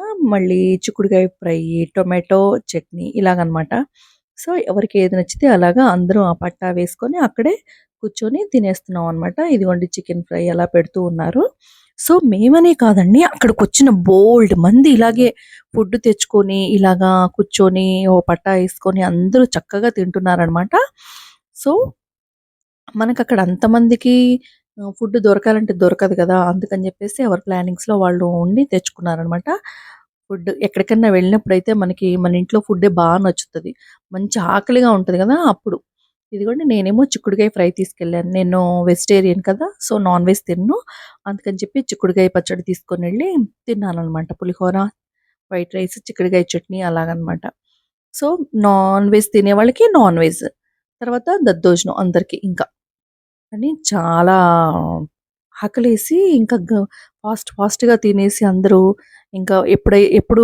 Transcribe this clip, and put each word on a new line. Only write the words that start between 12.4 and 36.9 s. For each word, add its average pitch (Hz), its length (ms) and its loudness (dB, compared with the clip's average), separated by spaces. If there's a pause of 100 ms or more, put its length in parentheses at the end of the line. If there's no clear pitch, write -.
కాదండి, 208 500 4
అక్కడికి - 400 0
వచ్చిన 269 260 4 (140)
బోల్డ్ 196 540 6
మంది 226 320 6
ఇలాగే 233 380 4 (420)
ఫుడ్ 214 280 -2
తెచ్చుకొని, 202 600 0 (140)
ఇలాగా 190 380 2 (160)
కూర్చొని, 190 600 0 (200)
ఓ 185 140 4
పట్టా 180 320 -2
వేసుకొని 190 500 -2
అందరూ 185 420 2
చక్కగా 214 440 -4
తింటున్నారనమాట. 180 840 -2 (840)
So, - 160 -2 (1200)
మనకు 233 260 -2
అక్కడ 233 200 0
అంతమందికి, 233 720 2 (640)
ఆ, 202 140 -16
ఫుడ్ 220 280 -6
దొరకాలంటే 208 540 0
దొరకదు 185 420 0
కదా, 180 280 0
అందుకని 185 420 -4
చెప్పేసి 202 380 -10
ఎవరి 196 220 -2
ప్లానింగ్స్‌లో 180 520 -4
వాళ్ళు 180 280 0 (100)
ఉండి 185 300 0
తెచ్చుకున్నారనమాట. 170 840 -6 (840)
ఫుడ్ 185 200 -8 (140)
ఎక్కడికన్నా 220 460 0
వెళ్ళినప్పుడైతే 190 640 0
మనకి 185 340 -2 (100)
మన 180 180 0
ఇంట్లో 180 260 0
ఫుడ్డే 202 300 0
బాగా 170 260 2
నచ్చుతుంది, 180 540 -4 (400)
మంచి 196 340 -8
ఆకలిగా 240 460 2
ఉంటుంది 185 280 0
కదా 220 160 2 (120)
అప్పుడు. - 300 -4 (540)
ఇదిగోండి, 226 340 -4
నేనేమో 214 380 0